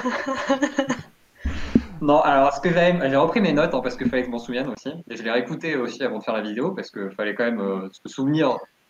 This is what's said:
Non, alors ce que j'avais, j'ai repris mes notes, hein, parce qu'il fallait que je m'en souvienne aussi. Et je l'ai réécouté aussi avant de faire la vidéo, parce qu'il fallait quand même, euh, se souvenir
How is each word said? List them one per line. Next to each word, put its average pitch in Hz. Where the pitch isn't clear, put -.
Non, 147
alors 139
ce -
que 175
j'avais, 175
j'ai 135
repris 165
mes 165
notes, 147
hein, 127
parce 127
qu'il 120
fallait 127
que -
je 127
m'en 117
souvienne 123
aussi. 123
Et 110
je 110
l'ai 113
réécouté 151
aussi 120
avant 110
de 104
faire 117
la 107
vidéo, 117
parce -
qu'il 98
fallait 104
quand 120
même, 117
euh, 95
se -
souvenir 139